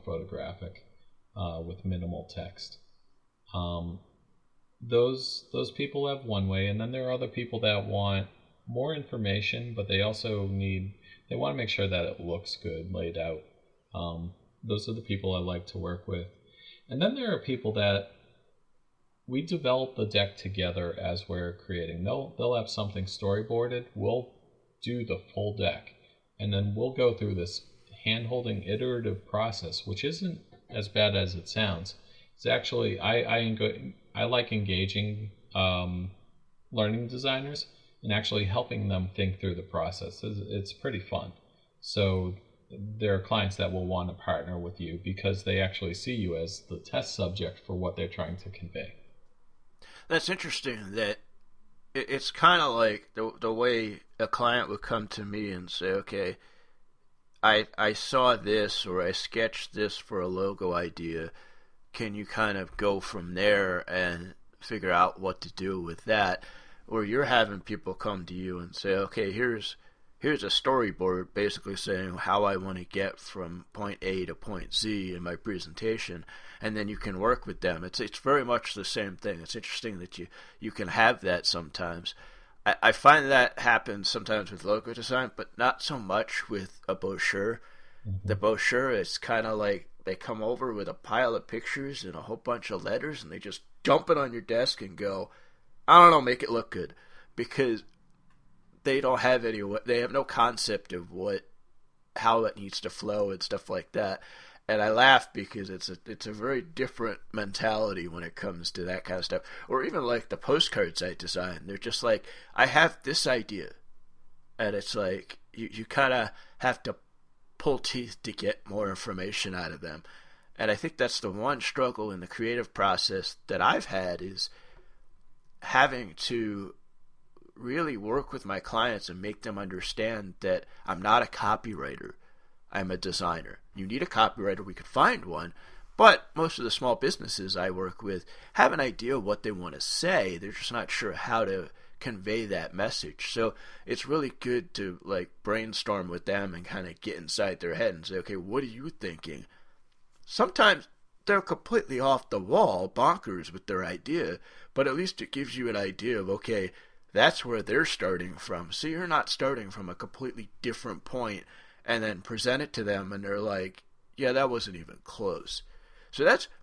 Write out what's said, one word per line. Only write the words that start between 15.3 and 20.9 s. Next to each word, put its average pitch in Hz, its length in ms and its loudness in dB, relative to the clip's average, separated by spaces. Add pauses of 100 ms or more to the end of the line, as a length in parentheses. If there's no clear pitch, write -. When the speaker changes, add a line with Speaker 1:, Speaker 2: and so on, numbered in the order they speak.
Speaker 1:
I 90 60 0
like 90 280 -4
to - 100 -10
work 90 280 -6
with. 90 200 -6 (600)
And - 120 -4
then 208 140 2
there 240 200 -2
are - 40 -2
people 123 360 -2
that 101 360 2 (1160)
we 131 160 -2
develop 131 540 0
the 110 80 0
deck 101 320 2
together 90 640 -2